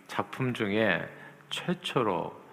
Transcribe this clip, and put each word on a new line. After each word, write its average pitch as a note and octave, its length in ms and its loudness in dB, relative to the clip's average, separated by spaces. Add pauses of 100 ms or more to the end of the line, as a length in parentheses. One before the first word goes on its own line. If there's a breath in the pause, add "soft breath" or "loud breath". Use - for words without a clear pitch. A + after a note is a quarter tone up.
작품 - 480 -2
중에 G#2 500 4 (460 loud breath)
최초로 G#2 920 0 (120)